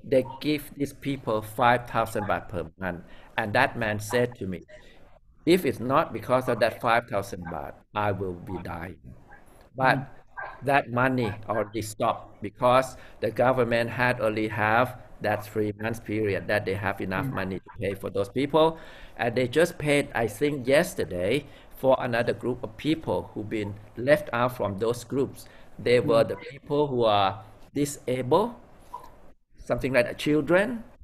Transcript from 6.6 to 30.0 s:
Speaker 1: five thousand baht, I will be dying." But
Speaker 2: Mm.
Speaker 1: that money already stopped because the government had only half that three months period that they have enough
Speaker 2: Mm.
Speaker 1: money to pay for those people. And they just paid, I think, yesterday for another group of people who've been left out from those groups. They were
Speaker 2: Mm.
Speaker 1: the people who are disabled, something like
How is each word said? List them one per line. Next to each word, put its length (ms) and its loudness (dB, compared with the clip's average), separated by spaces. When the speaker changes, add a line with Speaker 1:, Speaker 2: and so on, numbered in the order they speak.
Speaker 1:
five 260 2
thousand 380 -6
baht, 280 -10
I 180 0
will 220 -4
be 240 -10
dying." 420 -10
But 220 2
Speaker 2:
Mm. 100 -6
Speaker 1:
that 280 2
money 420 2
already 340 -2
stopped 600 -4
because 560 2
the 120 0
government 600 4
had 300 0
only 260 0
half 480 2
that 240 0
three 260 -2
months 180 -4
period 480 -2
that 180 0
they 100 -2
have 260 -4
enough 240 -2
Speaker 2:
Mm. 80 -4
Speaker 1:
money 260 -4
to 100 -20
pay 140 -2
for 160 -8
those 200 -2
people. 480 2
And 180 -2
they 120 2
just 300 2
paid, 360 2
I 140 0
think, 400 -2
yesterday 760 2
for 240 4
another 340 0
group 300 -6
of 140 -10
people 560 -2
who've 160 -8
been 260 -4
left 360 2
out 220 0
from 240 -4
those 240 0
groups. 440 -4
They 200 4
were 240 4
Speaker 2:
Mm. 60 -6
Speaker 1:
the 60 -4
people 520 -2
who 180 0
are 380 4
disabled, 840 0
something 360 -2
like 120 6